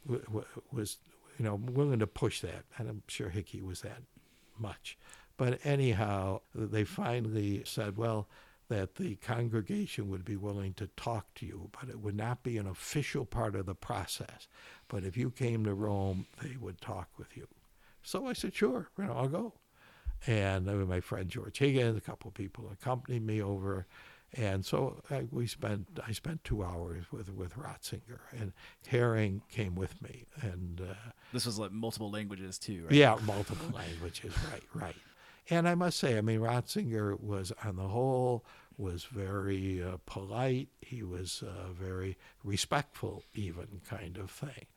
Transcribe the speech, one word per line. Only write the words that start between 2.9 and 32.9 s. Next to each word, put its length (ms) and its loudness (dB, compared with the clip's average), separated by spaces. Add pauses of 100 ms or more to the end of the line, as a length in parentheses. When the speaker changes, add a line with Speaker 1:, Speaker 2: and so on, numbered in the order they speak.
Speaker 1:
sure 200 -4
Hickey 340 -4
was 200 -6
that 200 -10 (560)
much. 400 -8 (380)
But 280 2
anyhow, 760 4 (140)
they 300 2
finally 800 0
said, 320 -2
well, 320 0 (400)
that 280 0
the 200 -2
congregation 920 0
would 160 -4
be 120 -4
willing 380 -2
to 120 -6 (100)
talk 380 -2
to 120 -10
you, 320 -10
but 120 -10
it 100 -10
would 160 -2
not 260 -2
be 160 0
an 80 -2
official 580 -2
part 300 0
of 120 -2
the 80 -2
process. 720 -6 (400)
But 160 -2
if 120 -4
you 140 2
came 340 2
to 100 2
Rome, 520 2 (160)
they 140 -6
would 240 -8
talk 280 -6 (100)
with 180 -14
you. 120 -12 (540)
So 240 -2
I 60 0
said, 220 -4
"Sure, 420 4
you 80 -2
know, 80 0
I'll 160 2
go." 260 -2 (720)
And, 440 4
I 40 2
mean, 140 4
my 120 4
friend 280 -2
George 300 -6
Higgins, 380 6
a 40 -2
couple 280 -8
of 60 -12
people 380 -6
accompanied 520 -2
me 180 2
over. 440 0 (480)
And 300 2
so 460 0
I, 200 -2
we 160 0
spent, 420 -2 (180)
I 60 -4
spent 300 -4
two 220 0
hours 480 -4
with, 220 -6
with 220 -6
Ratzinger, 640 -8 (100)
and 240 -6 (320)
Herring 640 4
came 240 -2
with 260 -2
me. 240 -14 (160)
And, 400 -4
uh, 300 -8 (240)
Speaker 2:
This 100 0
was, 140 0
like, 140 -2
multiple 380 -2
languages 480 -4
too, 260 -4
right? 80 2